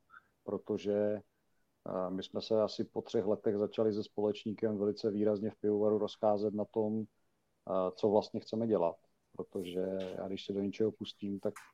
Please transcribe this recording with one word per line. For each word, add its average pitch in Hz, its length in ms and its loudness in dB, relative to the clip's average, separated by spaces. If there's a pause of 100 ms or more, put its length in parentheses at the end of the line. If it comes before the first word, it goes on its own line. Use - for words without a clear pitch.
(440)
protože, 101 520 -2
eh, 101 1120 -4
my 95 140 -4
jsme - 180 -6
se 110 200 2
asi 107 220 0
po - 180 -4
třech 110 240 -2
letech 104 320 2
začali 107 360 2
se 104 100 -2
společníkem 107 760 -2
velice 104 340 0
výrazně 104 380 2
v - 60 -8
pivovaru 104 420 2
rozcházet 104 560 0
na 104 120 -2
tom, 110 380 -2
eh, - 920 -4
co 110 140 2
vlastně 104 300 4
chceme 113 280 -2
dělat. 87 280 2 (420)
Protože 90 420 -6 (380)
já, 92 100 -6
když 95 180 -8
se 101 80 -4
do 98 80 0
něčeho 101 300 0
pustím, 101 480 -8
tak 104 140 -4 (200)